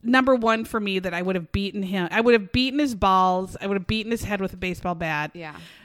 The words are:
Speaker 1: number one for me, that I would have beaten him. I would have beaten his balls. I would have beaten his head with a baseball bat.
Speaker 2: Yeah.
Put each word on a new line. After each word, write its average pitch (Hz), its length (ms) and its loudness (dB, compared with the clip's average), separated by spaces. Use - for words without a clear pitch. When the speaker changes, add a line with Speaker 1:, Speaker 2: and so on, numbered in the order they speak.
Speaker 1:
number 262 320 4
one 226 300 2
for 226 140 -4
me, 196 200 -2
that 180 140 -6
I 175 100 -4
would 185 120 0
have 170 160 -6
beaten 196 320 -4
him. 185 280 -2
I 214 100 2
would 240 120 6
have 202 180 2
beaten 262 280 0
his 285 160 0
balls. 185 640 2
I 190 80 -8
would 196 100 0
have 185 100 -6
beaten 220 240 -2
his 233 120 -2
head 202 180 -4
with 190 120 -4
a 190 40 -16
baseball 180 380 -4
bat. 156 380 -4
Speaker 2:
Yeah. 160 220 -14